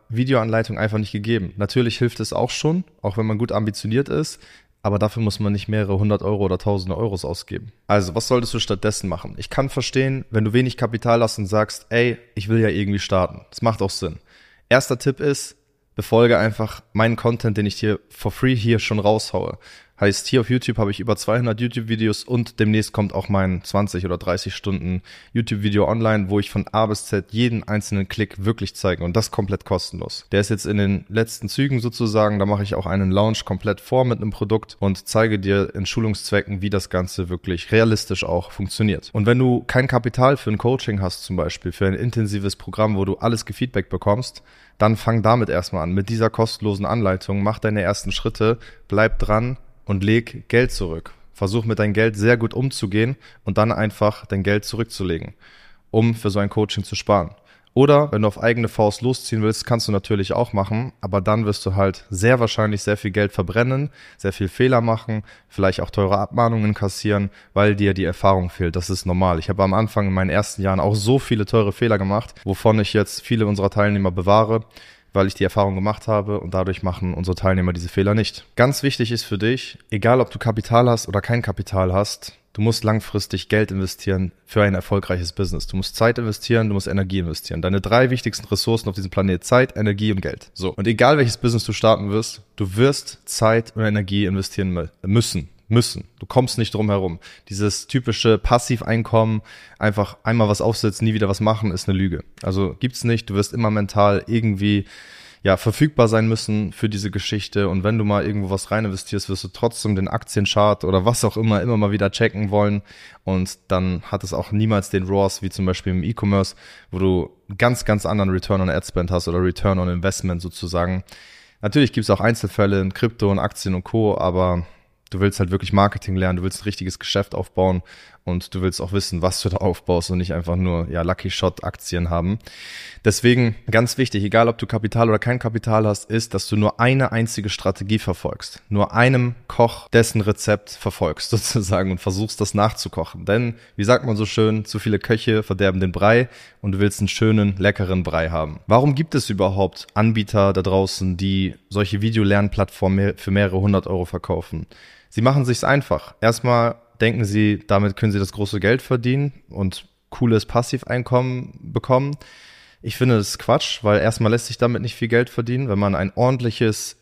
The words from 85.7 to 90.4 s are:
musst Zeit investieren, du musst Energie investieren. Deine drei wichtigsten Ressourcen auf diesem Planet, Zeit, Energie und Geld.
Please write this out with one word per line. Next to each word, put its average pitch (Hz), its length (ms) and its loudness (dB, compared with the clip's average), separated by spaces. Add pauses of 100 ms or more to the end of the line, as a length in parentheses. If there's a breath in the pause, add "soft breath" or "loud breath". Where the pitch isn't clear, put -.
musst 95 220 -6
Zeit 117 200 2
investieren, 113 520 0
du 101 60 0
musst 98 120 -2
Energie 95 320 -2
investieren. 82 420 -6
Deine 92 200 0
drei 120 280 4
wichtigsten 123 380 -4
Ressourcen 113 400 -2
auf 95 80 -6
diesem 95 160 -8
Planet, 95 320 0
Zeit, 127 320 2
Energie 107 380 0
und 95 80 -2
Geld. - 320 -8